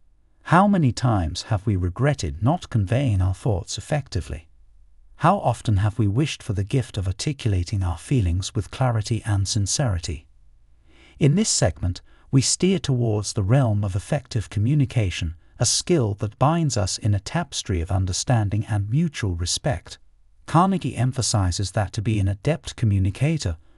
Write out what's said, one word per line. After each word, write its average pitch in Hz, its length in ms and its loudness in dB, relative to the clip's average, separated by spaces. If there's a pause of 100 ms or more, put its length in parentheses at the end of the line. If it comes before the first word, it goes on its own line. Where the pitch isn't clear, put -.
(540)
How 190 140 6
many 180 240 4
times 98 580 0
have 104 160 0
we 107 100 2
regretted 90 680 -2
not 151 260 0
conveying 107 540 2
our 92 100 2
thoughts - 460 -4
effectively? 80 720 -6 (640)
How 185 240 2
often 113 380 0
have 104 200 0
we 110 100 2
wished 120 360 -2
for 107 100 -4
the 98 100 -2
gift 123 320 -2
of 95 120 -2
articulating 98 760 -2
our 82 160 -2
feelings 95 560 -2
with - 160 -4
clarity 113 560 -2
and 98 220 0
sincerity? 98 800 -2 (880)
In 147 160 4
this 208 160 2
segment, - 540 0 (280)
we 135 100 6
steer 180 380 2
towards 113 520 -2
the 107 120 -2
realm 110 420 4
of 95 100 -4
effective 117 540 -4
communication, 110 840 0 (220)
a 123 80 0
skill 120 500 0
that 104 220 -6
binds 156 380 2
us 95 220 -2
in 104 160 2
a 101 60 2
tapestry - 600 -4
of 82 120 -2
understanding 98 720 0
and 104 240 -2
mutual 127 460 0
respect. - 640 -4 (460)
Carnegie 175 520 2
emphasizes 104 760 0
that 101 220 -2
to - 80 -4
be 107 180 0
an 95 80 2
adept 139 480 -4
communicator, 101 800 0 (220)